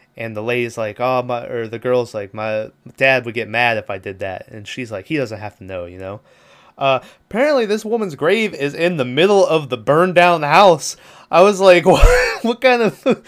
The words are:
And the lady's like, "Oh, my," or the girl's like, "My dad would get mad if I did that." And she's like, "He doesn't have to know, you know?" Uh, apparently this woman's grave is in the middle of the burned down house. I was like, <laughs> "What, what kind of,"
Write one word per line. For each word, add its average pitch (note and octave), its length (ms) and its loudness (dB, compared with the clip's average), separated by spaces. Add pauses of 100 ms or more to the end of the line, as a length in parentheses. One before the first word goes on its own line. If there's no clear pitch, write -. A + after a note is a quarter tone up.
(160)
And A2+ 180 -12
the G#2 80 -8
lady's A#2+ 360 -4
like, G#2+ 220 -8
"Oh, B2+ 220 -2
my," B2 240 -8
or A#2 220 -8
the A#2 100 -12
girl's B2 360 -2
like, G2+ 180 -10
"My A2 380 -6 (260)
dad C3 300 2
would A#2 80 -10
get A2 140 -6
mad A#2 280 0
if G#2 140 -10
I G2 80 -8
did F#2+ 220 -12
that." F#2+ 280 -10
And G#2 180 -18
she's A#2+ 240 -12
like, G2 160 -12
"He D#3 100 -4
doesn't A2+ 240 -6
have G#2 180 -14
to G2 60 -20
know, F#2 200 -10
you F2 140 -16
know?" F#2+ 220 -12 (580)
Uh, C3+ 220 0 (280)
apparently C4 380 0
this G#3+ 200 -4
woman's G#3 280 -4
grave F#3 400 0
is C#3+ 200 -4
in E3+ 240 -2
the C3 60 0
middle F3 420 2
of D3+ 240 -2
the B2 80 -6
burned D#3 360 0
down F3 280 4
house. D#3+ 540 4 (340)
I E3+ 120 6
was G3 180 4
like, F3+ 260 6
<laughs> - 0 -
"What, E3+ 200 6 (380)
what A#3 180 -4
kind B3 200 2
of," - 200 -2 (260)